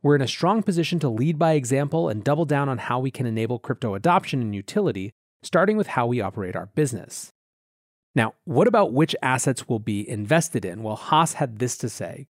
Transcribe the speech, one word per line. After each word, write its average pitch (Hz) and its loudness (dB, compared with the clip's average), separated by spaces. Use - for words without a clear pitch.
We're 143 6
in 139 2
a 120 0
strong 202 0
position 170 0
to 147 0
lead 139 0
by 160 4
example 143 0
and 107 -4
double 151 2
down 143 2
on 123 -2
how 123 -2
we 135 -2
can 123 -4
enable 113 -2
crypto 123 -4
adoption 160 2
and 107 -4
utility, 98 -4
starting 196 2
with 208 0
how 120 0
we 123 0
operate 95 -6
our 87 -8
business." - -4
Now, 113 0
what 170 4
about 202 4
which 156 4
assets 131 0
will 117 0
be 107 -4
invested 110 0
in? 95 -8
Well, 107 -6
Haas 156 2
had 117 -6
this 123 -4
to 120 -6
say 90 -12